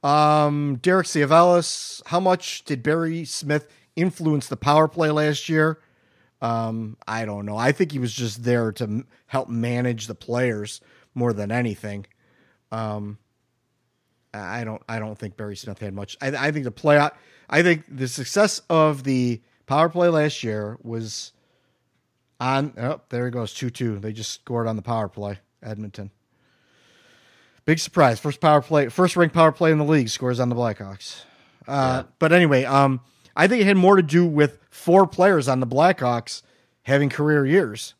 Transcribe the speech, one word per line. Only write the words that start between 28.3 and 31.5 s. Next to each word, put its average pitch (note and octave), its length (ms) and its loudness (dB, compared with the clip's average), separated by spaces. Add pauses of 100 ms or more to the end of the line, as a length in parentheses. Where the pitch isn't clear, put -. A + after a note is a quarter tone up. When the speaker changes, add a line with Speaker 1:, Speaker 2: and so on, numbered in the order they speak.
Speaker 1:
power D3+ 220 4
play, C#3+ 260 0
first F3 300 0
ranked E3+ 180 2
power D#3+ 160 6
play D#3+ 220 2
in D3+ 40 2
the D3+ 60 0
league C#3+ 260 2
scores B2 300 -4
on B2+ 80 0
the A#2+ 80 -4
Blackhawks. G#2 680 -8 (440)